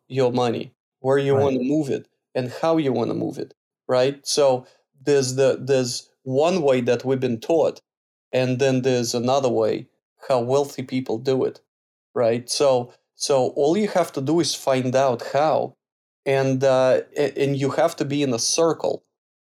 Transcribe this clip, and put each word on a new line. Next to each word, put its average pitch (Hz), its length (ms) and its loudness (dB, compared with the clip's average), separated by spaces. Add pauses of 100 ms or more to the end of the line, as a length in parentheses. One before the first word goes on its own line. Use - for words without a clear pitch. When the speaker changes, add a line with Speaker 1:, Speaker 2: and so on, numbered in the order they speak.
Speaker 1:
your 131 260 0
money, 120 400 -2 (280)
where 135 180 2
you 139 160 2
Speaker 2:
Right. 135 80 2
Speaker 1:
wanna 131 200 0
move 139 280 -2
it, - 160 -6 (300)
and 127 160 -4 (100)
how 165 140 2
you 139 160 0
wanna 113 220 -2
move 113 240 -6
it, - 140 -12 (360)
right? 127 360 0
So 131 400 2 (380)
there's 139 320 2
the, 135 260 2
there's 131 480 -2 (140)
one 151 400 0
way 131 200 2
that 120 220 0
we've 131 140 0
been 123 220 -2
taught, 147 400 0 (500)
and 127 300 0
then 131 220 2
there's 123 320 0
another 127 340 0
way 110 400 -2 (400)
how 131 120 2
wealthy 139 420 -2
people 127 360 -6
do 131 260 0
it, - 160 -4 (540)
right? 117 340 0
So, 127 440 0 (240)
so 135 320 0
all 151 280 0
you 208 120 0
have 175 240 -2
to 147 80 -8
do 147 180 0
is 151 160 0
find 131 400 -2
out 131 280 0 (100)
how, 131 420 0 (500)
and, 135 380 0
uh, 131 380 4 (160)
a-, 143 200 -2
and 139 200 0
you 135 140 0
have 160 260 0
to 160 80 -2
be 143 180 -2
in 135 100 0
a 113 60 -2
circle - 640 -2 (520)